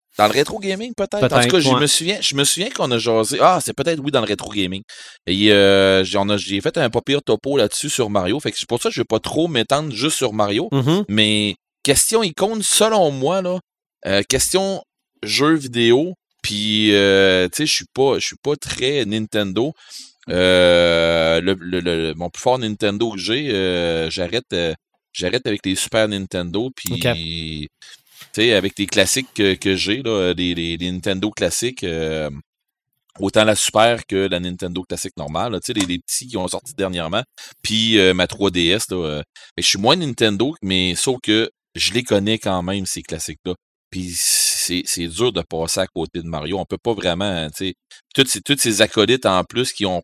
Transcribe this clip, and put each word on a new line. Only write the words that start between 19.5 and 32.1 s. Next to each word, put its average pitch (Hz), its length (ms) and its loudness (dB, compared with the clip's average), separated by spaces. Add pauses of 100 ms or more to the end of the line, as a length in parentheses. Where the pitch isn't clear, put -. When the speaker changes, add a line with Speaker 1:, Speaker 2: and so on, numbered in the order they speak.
Speaker 1:
Euh, 87 1120 4
le, 95 180 0
le, 90 200 -4
le, 82 360 0
mon 87 140 -8
plus - 120 -14
fort 127 180 2
Nintendo 107 520 -2
que 98 80 -8
j'ai, 120 320 -2
euh, 85 580 0
j'arrête, 87 440 -4
euh, 85 200 -2 (400)
j'arrête 95 320 -4
avec 104 200 -4
les 95 100 0
Super 110 320 0
Nintendo, 98 680 -4
puis, - 180 -6
Speaker 2:
Ok. 85 200 0
Speaker 1:
tu 80 540 -8 (680)
sais, 113 200 4
avec 95 260 2
les 98 80 -2
classiques 104 480 0
que, 98 180 2
que 95 220 0
j'ai, 98 260 -2
là, 101 340 0
les, 87 200 -2
les, 82 220 -4
les 87 140 -4
Nintendo 95 380 -6
classiques, 104 540 -4
euh, 78 460 -4 (920)